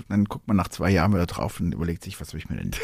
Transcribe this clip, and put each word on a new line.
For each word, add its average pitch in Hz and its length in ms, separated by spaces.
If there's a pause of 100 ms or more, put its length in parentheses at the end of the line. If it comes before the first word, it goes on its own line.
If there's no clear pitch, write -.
dann 101 180
guckt - 220
man 101 80
nach 90 120
zwei - 220
Jahren 95 220
wieder 87 140
drauf - 340
und 87 120
überlegt 85 320
sich, - 160
was - 80
habe 76 100
ich - 120
mir 65 60
denn 50 140 (140)